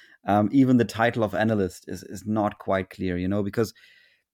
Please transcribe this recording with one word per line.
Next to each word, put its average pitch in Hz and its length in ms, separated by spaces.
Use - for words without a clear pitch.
Um, 104 240
even 131 280
the 117 60
title 117 380
of 101 140
analyst 104 500
is, 92 160
is 101 240
not 107 320
quite 95 320
clear, 92 260
you 90 120
know, 101 160
because 104 280